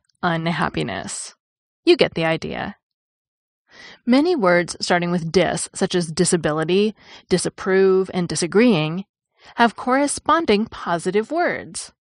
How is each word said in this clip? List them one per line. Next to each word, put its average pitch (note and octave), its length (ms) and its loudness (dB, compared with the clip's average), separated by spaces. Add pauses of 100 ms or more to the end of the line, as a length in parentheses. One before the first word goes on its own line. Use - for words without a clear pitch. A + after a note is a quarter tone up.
(220)
unhappiness. E3 1120 -4 (500)
You E4+ 140 4
get D#3+ 160 2
the E3 100 -4
idea. D#3+ 520 -4 (1300)
Many D4 300 4
words F3 440 2
starting F3 300 0
with E3 220 -2
dis, - 420 0
such - 220 -2
as E3+ 160 -2
disability, E3+ 840 0 (320)
disapprove, F#3+ 840 2
and F3 140 -2
disagreeing, F3 760 2 (520)
have A#3 200 2
corresponding C#4 920 0
positive F#3 640 -4
words. G#3 600 -6 (120)